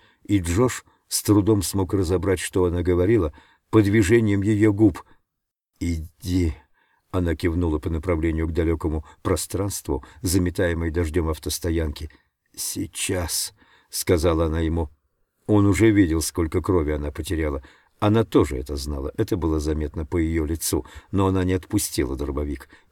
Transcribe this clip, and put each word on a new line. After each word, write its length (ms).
и 160
Джош 440
с 160
трудом 380
смог 320
разобрать, 460
что 260
она 160
говорила, 500
по 60
движениям 600
ее 300
губ. 320
«Иди», 720
она 240
кивнула 420
по 120
направлению 580
к 60
далекому 500
пространству, 800
заметаемой 680
дождем 360
автостоянки. 840
«Сейчас», 1000
сказала 560
она 160
ему. 280
Он 200
уже 260
видел, 300
сколько 400
крови 300
она 200
потеряла. 520
Она 240
тоже 320
это 220
знала, 400
это 180
было 240
заметно 460
по 100
ее 300
лицу, 400
но 160
она 160
не 80
отпустила 640
дробовик 540